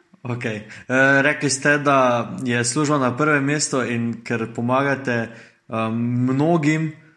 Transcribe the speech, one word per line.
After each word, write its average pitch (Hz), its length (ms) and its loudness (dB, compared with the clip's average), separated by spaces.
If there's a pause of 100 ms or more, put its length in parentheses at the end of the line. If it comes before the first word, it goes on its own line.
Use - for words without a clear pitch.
(260)
Okej. 117 300 -4
Eh, 135 680 2
rekli 143 280 0
ste, 147 280 2
da 139 200 2 (420)
je 120 240 0
služba 147 340 0
na 127 140 2
prvem 147 320 2
mestu 143 380 -2
in 117 400 -4
ker 113 280 -4
pomagate, 127 640 0
eh, 113 760 -6
mnogim, 143 1040 0 (240)